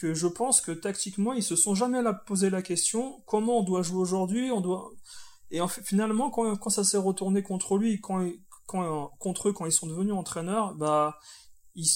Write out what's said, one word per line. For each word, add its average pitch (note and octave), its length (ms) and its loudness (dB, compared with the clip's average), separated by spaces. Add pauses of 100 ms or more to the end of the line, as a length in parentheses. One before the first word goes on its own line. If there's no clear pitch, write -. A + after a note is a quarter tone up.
que D#3+ 140 0
je E3+ 140 0
pense A#3 320 2
que - 100 -4
tactiquement, G3 600 -2
ils A#3 100 0
se E3+ 140 -2
sont G3+ 180 4
jamais B3 280 2
la, A3+ 100 2
posé G3 380 0
la F#3 120 0
question, A3+ 540 -2 (100)
comment A3+ 320 2
on G#3 60 4
doit F3+ 180 2
jouer F3+ 160 -2
aujourd'hui, F#3 540 0
on G#3 80 0
doit, F#3 320 -2 (580)
et E3 100 -2
en F3 60 2
fait, - 180 -6
finalement, A3 460 2
quand, A3 240 0
quand G3+ 160 -4
ça G3+ 140 2
s'est G3 140 2
retourné F#3+ 440 2
contre F#3+ 340 -2
lui, G#3+ 240 2
quand, F#3 240 -2 (440)
quand, D#3+ 500 -4
contre F#3+ 300 -2
eux, G#3 40 6
quand F3 140 -6
ils E3 60 -2
sont - 160 2
devenus F#3+ 260 -2
entraîneurs, F#3 600 -2
bah, D3+ 420 2 (600)
ils, D#3+ 180 0